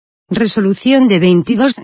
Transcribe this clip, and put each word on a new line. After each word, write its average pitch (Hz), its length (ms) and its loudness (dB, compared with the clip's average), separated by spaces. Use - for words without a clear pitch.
Resolución 220 760 0
de 196 120 0
veintidós 180 640 0